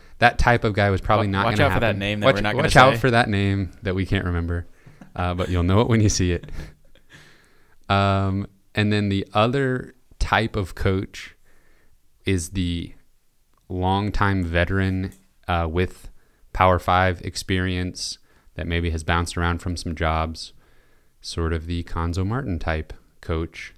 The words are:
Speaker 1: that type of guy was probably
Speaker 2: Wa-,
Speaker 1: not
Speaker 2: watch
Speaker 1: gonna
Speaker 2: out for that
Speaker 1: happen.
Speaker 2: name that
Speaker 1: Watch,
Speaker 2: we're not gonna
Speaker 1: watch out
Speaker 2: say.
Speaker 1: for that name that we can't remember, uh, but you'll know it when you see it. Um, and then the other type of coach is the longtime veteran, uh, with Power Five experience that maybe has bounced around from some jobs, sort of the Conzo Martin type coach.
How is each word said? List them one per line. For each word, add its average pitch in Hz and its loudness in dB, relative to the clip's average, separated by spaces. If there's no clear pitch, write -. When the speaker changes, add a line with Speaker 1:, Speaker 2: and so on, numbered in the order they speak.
Speaker 1:
that 120 4
type 120 4
of 110 0
guy 101 2
was 95 0
probably 107 2
Speaker 2:
Wa-, 98 -2
Speaker 1:
not 98 0
Speaker 2:
watch 110 2
Speaker 1:
gonna 139 4
Speaker 2:
out - 2
for 92 2
that 117 2
Speaker 1:
happen. 104 0
Speaker 2:
name 104 -2
that 104 -2
Speaker 1:
Watch, 135 6
Speaker 2:
we're 101 0
not 104 0
gonna 127 0
Speaker 1:
watch - 0
out 131 8
Speaker 2:
say. 117 -2
Speaker 1:
for 127 2
that 117 4
name 98 0
that 95 -2
we 95 -2
can't 95 -2
remember, 85 -2
uh, 90 -2
but 90 -4
you'll 87 2
know 92 4
it 123 2
when 113 4
you 104 4
see 90 0
it. - -4
Um, 98 2
and 104 2
then 104 2
the 98 0
other 127 0
type 110 0
of 101 -4
coach - -4
is 92 -2
the 87 -6
longtime 95 0
veteran, 92 -2
uh, 85 -2
with 87 -4
Power 92 4
Five 90 0
experience 92 -4
that 82 -8
maybe 85 -2
has 80 -6
bounced 85 -2
around 85 -2
from 87 -6
some 80 -8
jobs, 80 -4
sort 82 -4
of 80 -4
the 85 -6
Conzo 85 -4
Martin 104 -4
type 78 -4
coach. - -8